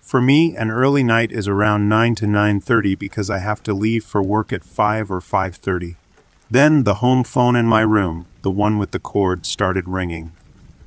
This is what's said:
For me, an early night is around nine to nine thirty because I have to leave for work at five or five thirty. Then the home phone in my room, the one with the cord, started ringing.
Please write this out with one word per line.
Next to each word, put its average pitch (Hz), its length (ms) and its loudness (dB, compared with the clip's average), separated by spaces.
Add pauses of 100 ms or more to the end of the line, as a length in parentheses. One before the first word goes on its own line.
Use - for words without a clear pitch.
For 127 220 0
me, 151 340 4
an 110 140 -2
early 131 320 2
night 113 280 2
is 104 160 -4
around 104 440 2
nine 113 240 2
to 110 120 -4
nine 104 320 2
thirty 101 360 0
because 98 340 -8
I 101 100 -4
have 104 260 -6
to 107 100 -2
leave 110 280 -2
for - 200 -2
work 104 280 -2
at 95 140 -8
five 107 460 -2
or 92 100 -6
five 95 360 -4
thirty. 87 400 -6 (540)
Then 143 340 4
the 98 100 2
home 127 280 2
phone 123 320 0
in 120 120 2
my 113 160 4
room, 95 420 0 (160)
the 98 100 -2
one 104 280 -2
with 101 140 -4
the 92 60 -4
cord, 92 460 -2
started 92 420 -4
ringing. 85 460 -6 (540)